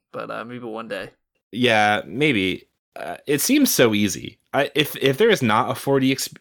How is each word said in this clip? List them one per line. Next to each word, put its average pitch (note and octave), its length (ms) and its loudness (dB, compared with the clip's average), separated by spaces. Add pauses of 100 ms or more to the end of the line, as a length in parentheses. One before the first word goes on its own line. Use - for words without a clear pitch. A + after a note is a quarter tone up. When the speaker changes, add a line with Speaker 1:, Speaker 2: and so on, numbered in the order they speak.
(120)
Speaker 1:
but, A2+ 180 -12
uh, A2 140 -10
maybe A#2+ 220 -12
one A2+ 240 -10
day. G#2 220 -10 (400)
Speaker 2:
Yeah, G#2+ 540 2
maybe. G2+ 640 -2 (300)
Uh, D#2+ 280 -12
it C#3+ 160 0
seems C#4 320 2
so A#2 200 4
easy. G#2 440 -2 (160)
I, C#3 220 0
if, D3 220 0
if C3+ 200 2
there A3+ 120 4
is G3 120 2
not A2+ 300 2
a - 40 -4
forty C3+ 360 0
ex-, - 180 -4 (120)